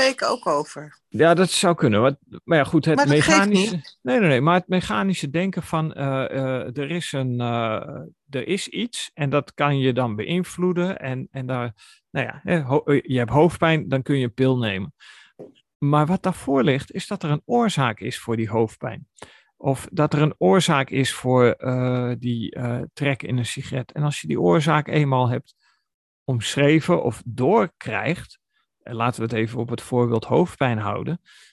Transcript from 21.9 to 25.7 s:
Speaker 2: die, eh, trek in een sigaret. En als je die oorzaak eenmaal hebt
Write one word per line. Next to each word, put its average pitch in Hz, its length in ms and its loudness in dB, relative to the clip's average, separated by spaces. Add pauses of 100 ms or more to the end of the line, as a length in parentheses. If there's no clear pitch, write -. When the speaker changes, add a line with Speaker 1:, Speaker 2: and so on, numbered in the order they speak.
Speaker 2:
die, 120 320 -4
eh, 123 280 -4 (140)
trek 139 300 -2
in 127 140 -2
een 123 80 -2
sigaret. - 460 -8
En 147 120 -4
als 147 180 -2
je 156 60 -10
die 147 120 -2
oorzaak 156 480 4
eenmaal 135 420 2
hebt 127 260 -6 (680)